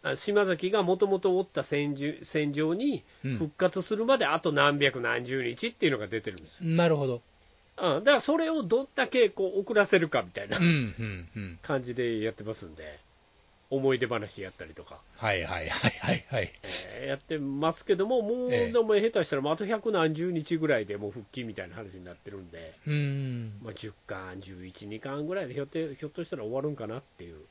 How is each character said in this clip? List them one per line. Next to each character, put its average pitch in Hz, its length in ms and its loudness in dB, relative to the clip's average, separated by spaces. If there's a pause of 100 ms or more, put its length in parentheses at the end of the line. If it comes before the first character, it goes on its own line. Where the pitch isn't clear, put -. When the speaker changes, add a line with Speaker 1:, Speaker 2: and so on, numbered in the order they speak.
Speaker 1:
あ、 139 140 0
島 208 300 4
崎 180 240 0
が 208 120 4
元 185 240 4
々 190 320 4
お 196 40 2
っ - 20 0
た - 180 -4
戦 147 320 0
場、 143 280 -4
戦 147 300 0
場 156 220 0
に 247 280 0 (200)
復 135 280 -2
活 185 320 0
す 214 120 -2
る 214 100 -2
ま 262 140 4
で 240 80 2
あ 156 140 2
と 160 120 0
何 143 260 6
百 135 220 4
何 117 240 0
十 131 180 -2
日 123 260 -4
っ 233 60 -6
て - 120 0
い 147 40 6
う - 20 2
の 120 60 0
が 104 100 -6
出 110 120 -4
て 104 100 -6
る 92 80 -14
ん - 40 -16
で - 60 -20
す。 - 140 -20
Speaker 2:
う 170 40 -4
ん。 165 100 2
な 170 120 6
る 160 80 4
ほ 139 100 0
ど。 120 160 -4 (540)
Speaker 1:
う 165 240 2
ん。 214 40 -12
だ - 0 -
か 277 120 8
ら 226 40 2
そ 302 160 2
れ 320 140 2
を 311 120 0
ど 226 200 2
ん 269 120 -8
だ 254 120 0
け 240 220 6
こ 190 280 -2
う 196 40 2
遅 208 140 2
ら 208 120 8
せ 190 120 6
る 160 100 4
か 123 140 2
み 90 80 -10
た - 120 -8
い - 60 -10
な - 100 -2
Speaker 2:
う - 20 0
ん 175 40 6
う 170 40 8
ん 104 680 0
う 107 40 -6
ん。 90 220 -8
Speaker 1:
感 139 200 -2
じ 120 120 -8
で 117 260 0
や 110 120 -2
っ - 20 -16
て 104 100 -14
ま 110 100 -6
す 98 120 -14
ん 80 80 -16
で。 76 240 -16 (720)
思 135 220 2
い 127 60 2
出 123 80 0
話 107 340 -4
や 95 80 -8
っ 92 60 -16
た 87 100 -14
り 80 80 -16
と 85 100 -18
か。 - 160 -20 (200)
Speaker 2:
は 107 160 2
い 87 80 0
は 85 180 -4
い 80 80 -6
は - 200 0
い - 20 6 (100)
は - 120 0
い - 180 -2
は 123 100 0
い。 90 120 -4 (340)
Speaker 1:
え 110 180 -12
ー、 139 40 -6
や 139 80 -2
っ - 20 -18
て - 180 -6
ま 143 340 0
す - 140 -10
け 196 120 4
ど 190 100 0
も、 240 160 2
も 247 240 -2
う、 247 80 0
Speaker 2:
え 240 160 2
え。 - 20 -6
Speaker 1:
で 240 60 4
も 220 160 4
下 214 160 4
手 185 140 2
し - 40 -4
た 147 80 0
ら 135 60 0
も 147 80 0
う - 20 2
あ 170 60 0
と 202 80 -4
百 220 260 -2
何 160 220 2
十 175 180 -2
日 165 240 -2
ぐ 160 120 0
ら 131 100 4
い 104 80 -2
で 101 100 -6
も 104 120 -6
う - 20 -4
復 107 220 -14
帰 123 120 -8
み 110 100 -10
た 95 100 -8
い 85 40 -14
な 85 60 -18
話 98 240 -14
に 90 60 -16
な 87 80 -14
っ 85 40 -16
て - 140 -16
る 98 80 -12
ん 90 120 -16
で。 82 220 -16 (140)
Speaker 2:
う 151 40 -4
ん。 135 720 -4
Speaker 1:
ま 110 100 -10
あ、 - 20 -12
十 107 180 -12 (140)
巻、 95 340 -10
十 95 240 -14
一、 92 220 -16
二 107 140 -10
巻 143 260 -8
ぐ 180 80 -6
ら 196 80 -4
い 131 60 -8
で 123 60 -12
ひ 143 60 -6
ょ 139 40 -4
っ - 20 -8
て、 156 300 -6
ひ - 60 -14
ょ 151 60 -10
っ - 20 -10
と 175 140 -10
し - 60 -14
た 175 60 -6
ら 113 80 -8
終 110 80 -6
わ 135 100 -2
る 151 80 -2
ん 139 60 -6
か 110 100 -8
な 113 140 -8
っ - 20 -20
て - 220 -20
い 85 60 -16
う。 80 60 -18 (140)